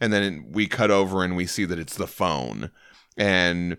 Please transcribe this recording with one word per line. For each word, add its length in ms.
And 120
then 380
we 160
cut 240
over 340
and 120
we 100
see 180
that 140
it's 180
the 120
phone. 640
And 640